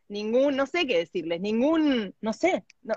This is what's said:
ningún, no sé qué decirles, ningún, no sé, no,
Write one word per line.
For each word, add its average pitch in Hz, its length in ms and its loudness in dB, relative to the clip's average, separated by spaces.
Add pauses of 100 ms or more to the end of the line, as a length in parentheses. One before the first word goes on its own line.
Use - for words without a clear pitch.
ningún, 226 480 0
no 269 100 0
sé 349 220 -2
qué 202 120 0
decirles, 170 400 -4
ningún, 240 800 0
no 214 120 -4
sé, 330 300 0 (180)
no, 226 160 -6